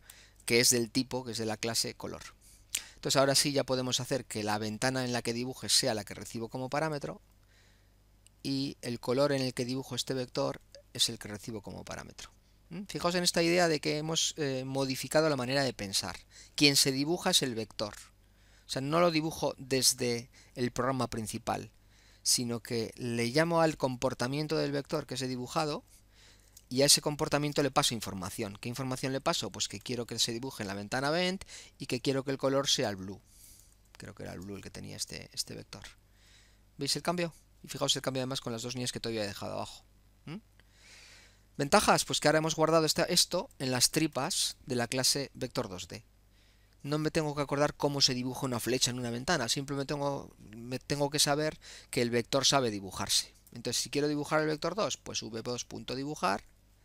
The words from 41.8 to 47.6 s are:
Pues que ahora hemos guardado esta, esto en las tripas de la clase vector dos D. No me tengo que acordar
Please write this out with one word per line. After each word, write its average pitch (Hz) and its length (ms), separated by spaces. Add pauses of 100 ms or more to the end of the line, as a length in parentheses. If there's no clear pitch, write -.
Pues - 160
que 151 80
ahora 156 120
hemos 156 140
guardado 160 300
esta, 151 200
esto 180 440 (100)
en 131 120
las 127 200
tripas 151 760
de 127 80
la 117 140
clase 131 440
vector 123 380
dos 92 180
D. 110 160 (800)
No 143 160
me 156 120
tengo 151 240
que 147 60
acordar 147 360